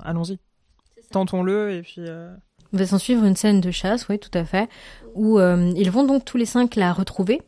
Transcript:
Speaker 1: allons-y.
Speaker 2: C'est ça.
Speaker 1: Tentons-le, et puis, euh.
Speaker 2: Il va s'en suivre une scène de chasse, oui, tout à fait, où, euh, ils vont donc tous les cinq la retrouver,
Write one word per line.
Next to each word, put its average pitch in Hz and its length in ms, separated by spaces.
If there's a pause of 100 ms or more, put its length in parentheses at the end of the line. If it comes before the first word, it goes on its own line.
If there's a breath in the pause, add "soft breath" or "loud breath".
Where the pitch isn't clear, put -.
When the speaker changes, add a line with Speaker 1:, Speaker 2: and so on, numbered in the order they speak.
Speaker 1:
allons-y. 170 340 (560)
Speaker 2:
C'est - 100
ça. - 80
Speaker 1:
Tentons-le, 190 600
et 175 80
puis, 175 260
euh. 165 240 (440)
Speaker 2:
Il 190 40
va 190 80
s'en 190 120
suivre 233 260
une 196 100
scène 202 280
de 180 80
chasse, 208 400
oui, 208 80
tout - 160
à 170 100
fait, 196 240 (460 loud breath)
où, 214 240
euh, 180 360
ils 185 160
vont 247 140
donc 269 220
tous - 100
les 233 80
cinq 240 320
la 180 160
retrouver, 190 560